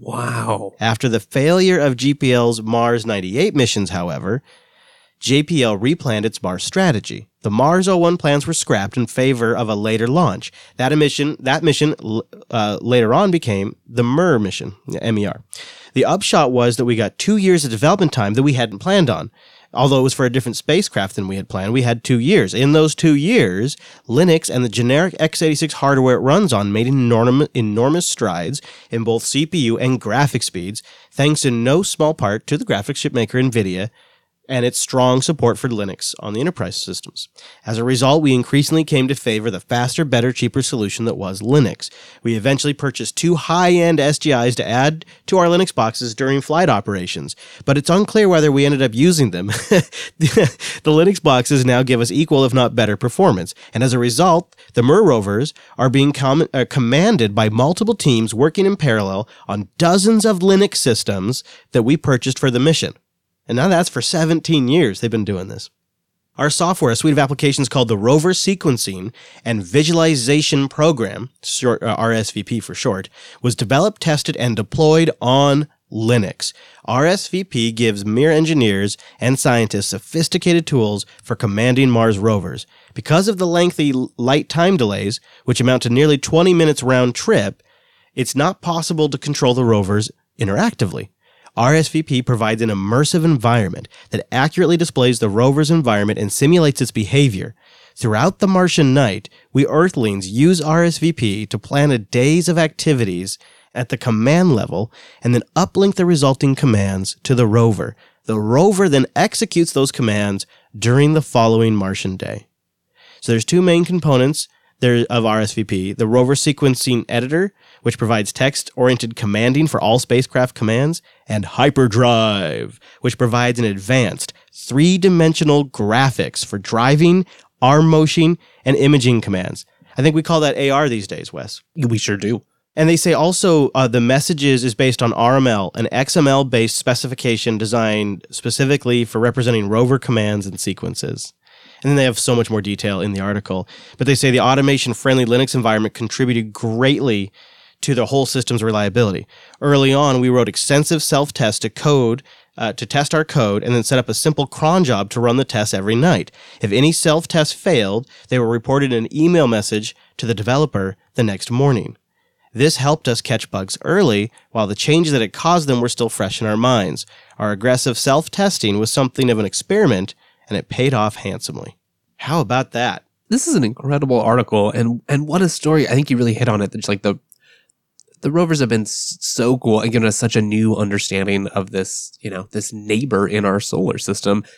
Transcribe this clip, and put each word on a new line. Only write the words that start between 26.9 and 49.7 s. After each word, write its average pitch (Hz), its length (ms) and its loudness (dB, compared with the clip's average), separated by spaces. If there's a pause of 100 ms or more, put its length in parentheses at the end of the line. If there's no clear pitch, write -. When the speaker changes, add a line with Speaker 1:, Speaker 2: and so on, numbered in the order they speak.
Speaker 2:
enormous 120 540 0
strides 92 560 -4 (260)
in 113 140 -4
both 113 180 -2
C 147 240 -2
P 170 200 -4
U 113 120 0
and 127 240 -2
graphic 123 400 0
speeds, 95 400 -8 (300)
thanks 147 340 0
in 117 180 0
no 151 200 2
small 156 320 -2
part 104 320 -4
to 151 100 -2
the 247 80 -8
graphics 123 300 -4
chip - 180 -6
maker 123 240 -2
nvidia 110 540 -2 (580)
and 123 160 -2
its 123 140 -2
strong 127 420 2
support 120 380 0
for 131 100 -4
Linux 101 500 -6
on 104 140 -10
the 110 60 -6
enterprise 123 360 -6
systems. - 540 -12 (380)
As 110 100 -6
a 117 60 -4
result, 131 400 2
we 135 100 4
increasingly 143 500 2
came 135 240 0
to 139 60 -4
favor 110 380 -4
the 90 80 -8
faster, 123 440 -2
better, 123 300 2
cheaper 127 300 -2
solution 113 420 -4
that 113 120 -4
was 95 220 -8
Linux. 117 520 2 (320)
We 117 120 0
eventually 135 380 -2
purchased 135 420 -8
two 170 200 0
high-end 170 640 2
S 147 180 0
G 156 140 0
Is 120 240 2
to - 120 -4
add 139 380 0 (220)
to 190 100 2
our 175 80 4
Linux 175 280 2
boxes 113 420 -4
during 135 260 -2
flight 165 260 0
operations, 92 680 -4 (280)
but 139 140 2
it's 147 140 -2
unclear 202 360 2
whether 156 240 4
we 139 140 4
ended 143 160 0
up 113 140 0
using 151 340 4
them. 87 200 -4
<laughs> 107 100 -4 (580)